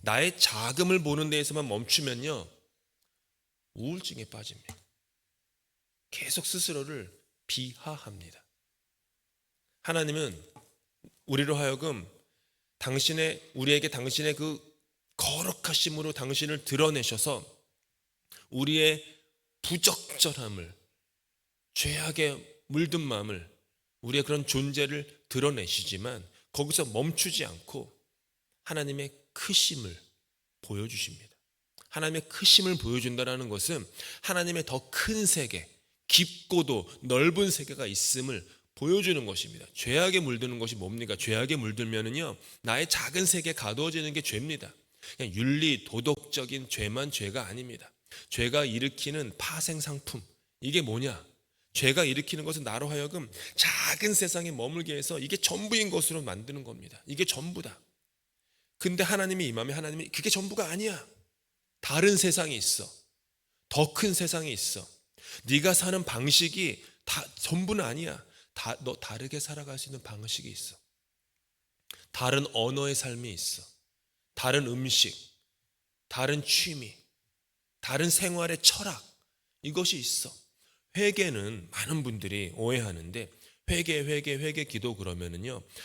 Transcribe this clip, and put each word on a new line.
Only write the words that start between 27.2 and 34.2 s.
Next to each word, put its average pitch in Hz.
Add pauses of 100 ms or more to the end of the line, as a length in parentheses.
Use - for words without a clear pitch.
않고 - (720)
하나님의 143 (200)
크심을 120 (680)
보여주십니다. 107 (540)
하나님의 156
크심을 185
보여준다라는 123
것은 104 (380)